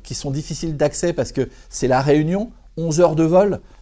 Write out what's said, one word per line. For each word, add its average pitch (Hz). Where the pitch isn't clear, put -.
qui -
sont -
difficiles 156
d'accès 151
parce 135
que 127
c'est -
La 127
Réunion, 156
onze 160
heures 165
de 165
vol. 180